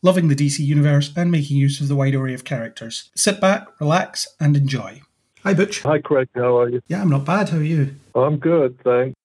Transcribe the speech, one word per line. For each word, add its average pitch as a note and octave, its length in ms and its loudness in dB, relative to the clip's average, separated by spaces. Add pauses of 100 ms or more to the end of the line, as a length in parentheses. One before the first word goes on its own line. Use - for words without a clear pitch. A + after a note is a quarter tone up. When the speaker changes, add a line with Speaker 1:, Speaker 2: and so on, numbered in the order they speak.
Speaker 1:
loving F3+ 240 4
the C#3+ 80 4
D C#3+ 140 0
C C#3+ 160 -4
universe, C#3+ 500 2
and F3 160 0
making D3 240 0
use C#3 240 2
of C#3+ 80 -4
the C#3+ 80 -2
wide C3+ 180 0
array C3 200 -4
of B2 100 -12
characters. A2+ 720 -12
Sit G3 240 -2
back, G3 280 0 (120)
relax, D#3+ 480 -2 (100)
and D3 200 4
enjoy. C3 440 -4 (420)
Hi, G3 100 2
Butch. G3+ 300 0
Speaker 2:
Hi, D3 160 2
Craig. C3+ 360 0
How B2 220 2
are A#2+ 100 2
you? B2 220 -4
Speaker 1:
Yeah, F#3 120 -4
I'm F#3 80 2
not C#3 140 0
bad. F3+ 240 0
How E3 120 -2
are D3+ 40 0
you? D3+ 320 0 (180)
Speaker 2:
I'm C#3 220 2
good, C#3+ 480 0
thanks. B2+ 420 0